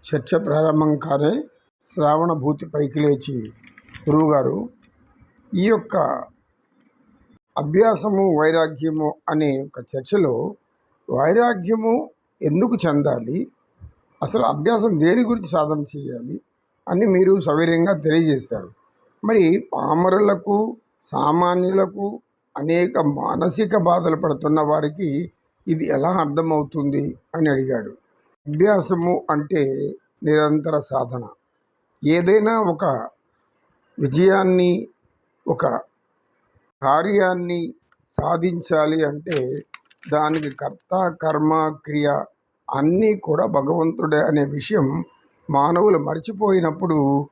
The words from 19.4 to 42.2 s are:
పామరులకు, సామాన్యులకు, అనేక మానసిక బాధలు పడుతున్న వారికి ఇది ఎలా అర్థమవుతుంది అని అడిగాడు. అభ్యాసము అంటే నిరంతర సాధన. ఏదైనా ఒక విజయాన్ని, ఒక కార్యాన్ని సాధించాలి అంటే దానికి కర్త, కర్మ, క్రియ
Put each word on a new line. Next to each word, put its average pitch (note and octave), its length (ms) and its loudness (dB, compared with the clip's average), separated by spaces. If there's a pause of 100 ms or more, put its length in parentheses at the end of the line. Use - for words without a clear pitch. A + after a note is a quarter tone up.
పామరులకు, G3+ 1040 0 (280)
సామాన్యులకు, F3+ 1160 0 (360)
అనేక E3+ 420 0
మానసిక F3 760 -2
బాధలు E3+ 400 2
పడుతున్న D#3 440 0
వారికి D3+ 720 -2 (360)
ఇది D#3+ 200 -2
ఎలా D3 220 0
అర్థమవుతుంది D3 1080 -2 (160)
అని D#3 160 2
అడిగాడు. C3 400 -2 (560)
అభ్యాసము F3 840 0
అంటే D3+ 320 0 (640)
నిరంతర D3+ 560 2
సాధన. B2+ 440 -6 (800)
ఏదైనా G#3 560 2
ఒక F3 240 0 (1120)
విజయాన్ని, F3+ 880 2 (600)
ఒక D3 180 -2 (1160)
కార్యాన్ని F3 920 0 (360)
సాధించాలి D#3+ 920 0
అంటే D3 580 -4 (500)
దానికి D3+ 380 0
కర్త, E3+ 720 -6
కర్మ, D#3 640 0
క్రియ D3 240 -2 (600)